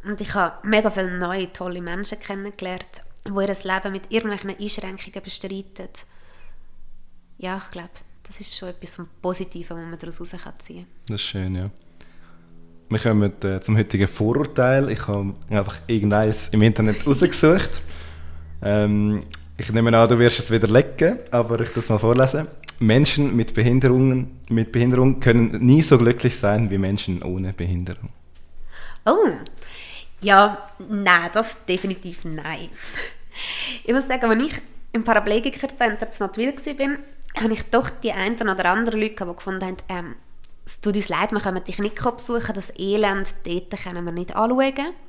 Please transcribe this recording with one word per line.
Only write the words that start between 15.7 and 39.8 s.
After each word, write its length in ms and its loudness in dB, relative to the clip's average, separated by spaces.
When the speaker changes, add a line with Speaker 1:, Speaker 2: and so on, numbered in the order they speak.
Speaker 2:
irgendeins 600 2
im 140 6
Internet 440 4
rausgesucht. 760 4
Ähm, 600 2
ich 120 -6
nehme 260 4
an, 120 8
du 100 6
wirst 220 6
es 100 -4
widerlegen, 680 4
aber 300 2
ich 80 0
tue 120 -4
es 80 -6
mal 100 2
vorlesen. 500 4
Menschen 560 4
mit 180 0
Behinderungen, 920 4
mit 240 0
Behinderung 480 4
können 440 6
nie 180 10
so 160 8
glücklich 380 4
sein 340 2
wie 80 0
Menschen 440 -2
ohne 300 -4
Behinderung. 560 -4
Speaker 1:
Oh, 240 4
ja, 440 6
nein, 440 4
das 360 -2
definitiv 560 -4
nein. 460 -8
Ich 100 0
muss 140 0
sagen, 160 0
als 180 4
ich 200 -4
im 120 0
Paraplegikerzentrum 1040 0
in 100 -6
Notwil 360 -2
war, 640 -6
habe 100 2
ich 180 -4
doch 180 2
die 240 -4
einen 360 -2
oder 160 0
anderen 360 2
Leute 140 -2
gehabt, 160 -6
die 60 -8
gefunden 280 -6
haben, 120 -6